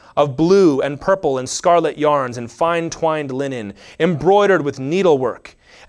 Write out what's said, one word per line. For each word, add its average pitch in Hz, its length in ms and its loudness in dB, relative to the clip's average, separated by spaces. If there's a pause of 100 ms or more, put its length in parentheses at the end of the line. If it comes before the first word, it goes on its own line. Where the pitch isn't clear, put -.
(160)
of 139 220 0
blue 165 440 4
and 143 200 -6
purple - 360 0
and 127 120 -8
scarlet 170 480 0
yarns 139 400 0
and 120 140 -10
fine 165 380 -2
twined 156 420 -4
linen, 127 420 -8 (260)
embroidered 180 640 2
with 139 160 -6
needlework. 139 760 0 (340)